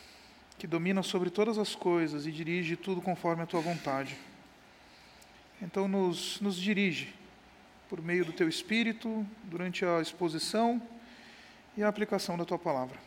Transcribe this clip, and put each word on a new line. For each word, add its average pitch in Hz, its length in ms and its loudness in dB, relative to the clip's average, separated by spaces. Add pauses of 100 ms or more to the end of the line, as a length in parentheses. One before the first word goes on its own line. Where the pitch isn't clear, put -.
(600)
que 185 80 -8
domina 170 340 2
sobre 180 300 0
todas 214 260 2
as 208 160 0
coisas 160 540 2
e 160 40 -4
dirige 165 440 -2
tudo 180 260 -4
conforme 170 400 0
a 165 40 -4
Tua 165 160 0
vontade. 139 540 -2 (1400)
Então 196 280 0
nos, 190 520 0
nos 202 160 0
dirige 180 600 0 (720)
por 180 100 -6
meio 175 260 2
do 160 80 -4
Teu 170 160 4
Espírito, 220 760 0 (200)
durante 180 400 -2
a 170 160 4
exposição 180 800 0 (960)
e 208 60 -2
a 208 60 4
aplicação 202 500 0
da 170 80 -2
Tua 170 140 -2
palavra. 135 480 -2